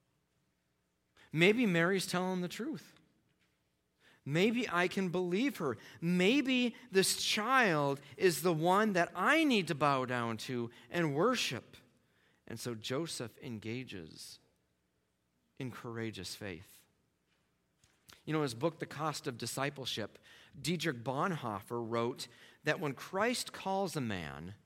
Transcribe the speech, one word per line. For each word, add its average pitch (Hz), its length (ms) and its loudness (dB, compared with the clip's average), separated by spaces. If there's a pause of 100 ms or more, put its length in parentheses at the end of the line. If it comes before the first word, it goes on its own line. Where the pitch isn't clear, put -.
(1400)
Maybe 220 300 6
Mary's 175 400 4
telling 185 340 -2
the 180 80 -4
truth. 233 460 -8 (1300)
Maybe 202 480 2
I 175 160 2
can 190 220 -2
believe 185 480 0
her. 131 180 -2 (240)
Maybe 240 760 4 (160)
this 185 320 2
child 196 800 2 (160)
is 170 240 4
the 175 140 4
one 185 400 4
that 175 200 4
I 269 300 4
need 214 240 4
to 165 60 0
bow 139 320 2
down 117 320 -2
to 120 320 -4 (200)
and 165 240 0
worship. 175 600 0 (720)
And 113 100 -10
so 120 160 -6
Joseph 127 580 -6 (100)
engages 110 960 -10 (1200)
in 131 120 -8
courageous 113 640 -8
faith. 95 440 -12 (1500)
You 147 80 -4
know, 156 80 0
his 135 140 -2
book, 156 240 -2
The 147 80 -8
Cost 147 400 -6
of 127 100 -8
Discipleship, 127 800 -6 (400)
Dietrich 143 460 -4
Bonhoeffer 127 800 -4
wrote 117 420 -2 (360)
that 147 160 0
when 143 140 -2
Christ 220 580 -2
calls 190 420 -4
a 156 60 -2
man, 87 540 -6 (120)